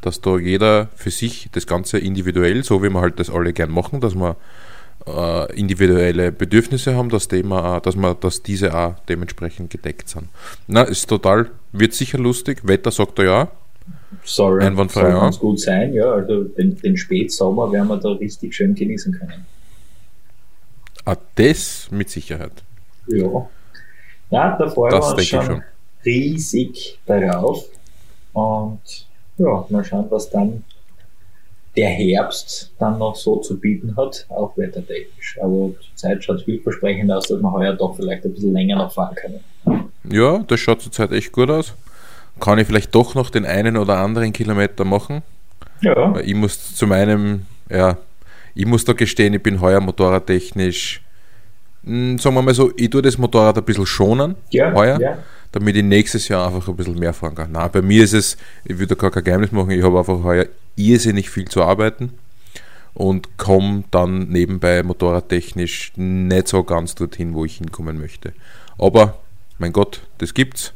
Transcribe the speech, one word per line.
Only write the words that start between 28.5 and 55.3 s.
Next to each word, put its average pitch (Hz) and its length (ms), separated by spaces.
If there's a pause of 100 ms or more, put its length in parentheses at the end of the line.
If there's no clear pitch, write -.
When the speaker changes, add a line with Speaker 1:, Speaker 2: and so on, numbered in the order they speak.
Speaker 2:
ja, 117 320
mal 104 140
schauen, 101 260
was 107 200
dann 107 340 (1120)
der 104 140
Herbst - 880
dann 110 200
noch 110 160
so 107 220
zu - 220
bieten 104 360
hat, 135 340
auch 104 280
wettertechnisch. - 840
Aber 95 380
zur - 160
Zeit 95 280
schaut's - 200
vielversprechend 101 680
aus, 95 160
dass 98 140
wir 95 100
heuer 95 220
doch 92 220
vielleicht 95 300
ein 95 80
bisschen 98 200
länger 95 240
noch 92 160
fahren 90 220
können. - 720 (140)
Speaker 1:
Ja, 131 360
das 117 200
schaut 113 220
zur 110 100
Zeit 107 200
echt 104 200
gut 127 180
aus. 160 240 (640)
Kann 104 200
ich 104 80
vielleicht 107 280
doch - 200
noch 127 140
den 107 160
einen 107 320
oder 101 200
anderen 110 360
Kilometer 101 520
machen? 101 360 (600)
Speaker 2:
Ja. 185 320
Speaker 1:
Weil - 140
ich 101 80
muss - 400
zu 110 120
meinem, 104 540 (280)
ja, 92 280 (580)
ich 101 100
muss 113 200
da 120 80
gestehen, 104 400
ich 98 100
bin 98 180
heuer 95 200
motorradtechnisch, 92 1200 (840)
mm, 123 340
sagen 127 180
wir 127 60
mal 131 120
so, 123 240
ich 117 120
tue 135 120
das 127 160
Motorrad 110 400
ein 104 60
bisschen 98 220
schonen, 123 500 (160)
Speaker 2:
Ja, 147 220
Speaker 1:
heuer, 170 260
Speaker 2:
ja. 147 180 (340)